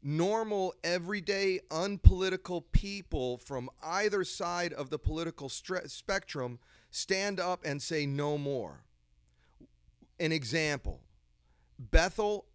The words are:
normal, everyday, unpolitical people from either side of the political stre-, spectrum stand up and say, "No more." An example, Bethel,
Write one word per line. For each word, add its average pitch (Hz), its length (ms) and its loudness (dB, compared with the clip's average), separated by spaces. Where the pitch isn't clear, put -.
normal, 190 720 0
everyday, 190 760 0
unpolitical 185 920 4
people 165 680 0
from 127 320 -8
either 196 420 0
side 175 500 -2
of 135 160 -6
the 151 100 -4
political 156 500 -4
stre-, 175 400 -8
spectrum 135 680 -4
stand 190 480 0
up 180 260 -2
and 143 160 -2
say, 151 240 -2
"No 147 320 0
more." 127 460 -4
An 160 120 0
example, 147 680 -2
Bethel, 185 760 2